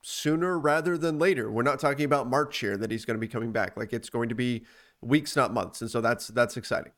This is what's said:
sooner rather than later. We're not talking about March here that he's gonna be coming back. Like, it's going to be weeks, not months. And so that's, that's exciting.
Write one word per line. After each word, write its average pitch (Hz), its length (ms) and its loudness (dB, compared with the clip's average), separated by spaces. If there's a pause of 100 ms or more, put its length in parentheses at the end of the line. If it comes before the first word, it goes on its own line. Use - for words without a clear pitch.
sooner 170 560 -2
rather 156 400 2
than 156 220 -2
later. 151 320 2
We're 113 120 0
not 135 160 2
talking 143 240 2
about 139 240 2
March 147 300 2
here 101 180 0
that 107 140 -2
he's 113 160 -4
gonna 110 140 -2
be 113 80 -2
coming 113 240 -4
back. 107 260 -2
Like, 107 160 -6
it's 117 160 -6
going 117 200 -2
to 113 60 -4
be 120 300 -2 (340)
weeks, 151 360 2
not 127 180 4
months. 107 260 -2
And 113 120 -6
so 120 100 0
that's, 117 280 0
that's 120 280 2
exciting. - 400 -4